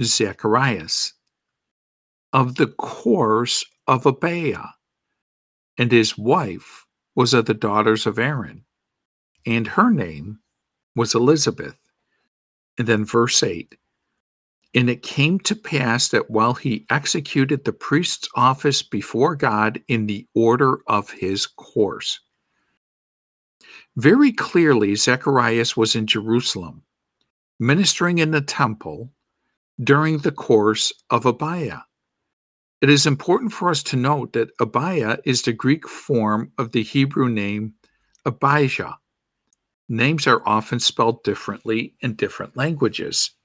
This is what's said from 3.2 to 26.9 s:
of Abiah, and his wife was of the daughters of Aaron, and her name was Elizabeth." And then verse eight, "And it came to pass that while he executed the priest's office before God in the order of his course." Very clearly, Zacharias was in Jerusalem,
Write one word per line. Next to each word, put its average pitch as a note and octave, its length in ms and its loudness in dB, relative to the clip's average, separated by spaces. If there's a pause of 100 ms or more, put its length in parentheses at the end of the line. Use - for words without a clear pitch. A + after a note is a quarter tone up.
of C3 200 2
Abiah, D3+ 640 -2 (1080)
and A#2+ 160 2
his A2+ 240 4
wife A#2 720 -4 (280)
was B2 200 2
of A#2 120 4
the A2+ 80 0
daughters G#2+ 520 0
of A2 120 -4
Aaron, A#2+ 460 -6 (800)
and A#2 220 -2
her A#3+ 240 2
name G2 500 -4 (540)
was A#2 200 -2
Elizabeth." C3+ 640 0 (1000)
And A#2+ 80 -2
then G#2+ 180 2
verse A#2 380 2
eight, F2 340 -6 (960)
"And B2+ 140 2
it A#2+ 140 -4
came E3 380 0
to - 160 -4
pass A#2+ 520 -2
that - 220 -2
while A2+ 240 2
he - 360 -6
executed C#3+ 760 -2
the A2 80 -2
priest's - 600 -4
office C3 480 2
before A#2+ 520 -2
God A2 540 -2
in A2+ 180 0
the G#2 280 -8
order B2 520 2
of G#2 240 -2
his G2 360 -4
course." - 760 -4 (1800)
Very A#3 340 6
clearly, C3+ 640 2
Zacharias A#2+ 800 2
was A2+ 200 2
in A2 100 -2
Jerusalem, G#2+ 760 -2 (760)